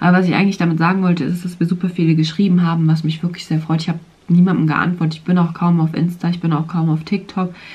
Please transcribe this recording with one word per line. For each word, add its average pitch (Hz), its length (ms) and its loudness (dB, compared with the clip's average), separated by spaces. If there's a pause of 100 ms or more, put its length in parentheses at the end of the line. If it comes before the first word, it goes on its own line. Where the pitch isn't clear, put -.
Aber 175 180 4
was 185 100 2
ich 165 60 2
eigentlich 196 240 0
damit 170 200 0
sagen 180 240 2
wollte, 175 220 0
ist, 175 200 -4
dass 175 140 -8
mir 175 80 0
super 180 220 -2
viele 165 260 2
geschrieben 175 480 2
haben, 165 240 2
was 160 180 2
mich 160 180 -4
wirklich 175 240 -6
sehr 160 140 -2
freut. 160 220 -2
Ich - 60 -8
habe 165 100 -4 (300)
niemandem 175 380 4
geantwortet. 156 480 0
Ich - 100 -18
bin 180 140 2
auch 170 160 0
kaum 175 260 2
auf 160 140 0
Insta, 175 340 -2
ich 175 120 -4
bin 165 120 -2
auch 156 160 -2
kaum 165 220 0
auf 156 140 -2
TikTok. 190 500 -6 (200)